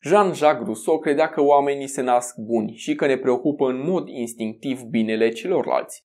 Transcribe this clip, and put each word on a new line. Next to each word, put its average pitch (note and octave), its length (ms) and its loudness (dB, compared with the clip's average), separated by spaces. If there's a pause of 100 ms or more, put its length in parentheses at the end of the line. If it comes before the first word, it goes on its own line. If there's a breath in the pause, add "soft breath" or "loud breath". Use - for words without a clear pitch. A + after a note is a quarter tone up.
Jean-Jacques D3+ 600 2
Rousseau D3+ 340 -2
credea D#3 300 0
că D#3+ 120 -2
oamenii C#3+ 460 4
se C#3 140 -6
nasc B2 360 0
buni A2 380 -2
și D3+ 200 -4
că D#3 100 -2
ne C3 120 2
preocupă C3+ 520 0
în C3 160 -4
mod F3 220 -2
instinctiv A#2 760 -6
binele A2+ 480 0
celorlalți. A2+ 760 -2